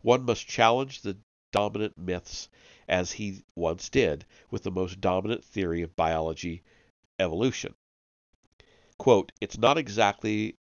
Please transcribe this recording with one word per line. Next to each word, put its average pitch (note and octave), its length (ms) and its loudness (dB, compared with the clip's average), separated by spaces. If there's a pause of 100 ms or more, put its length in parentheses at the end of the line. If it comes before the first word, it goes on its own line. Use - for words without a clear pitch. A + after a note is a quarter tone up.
"one B2 240 4
must A#2 220 -2
challenge B2 540 2
the G2 160 -6 (340)
dominant G#2 460 0
myths F2+ 520 -8 (380)
as F2+ 240 0
he G2+ 320 -10 (120)
once E2 340 -4
did E2 360 0 (240)
with - 140 -6
the - 80 -6
most F#2 300 -4
dominant F#2+ 420 0
theory E2+ 400 -2
of E2 120 -10
biology, E2 680 -2 (560)
evolution." F#2+ 560 0 (1200)
Quote, A2 420 4
"It's - 180 -8
not B2+ 200 4
exactly G#2+ 800 -2 (100)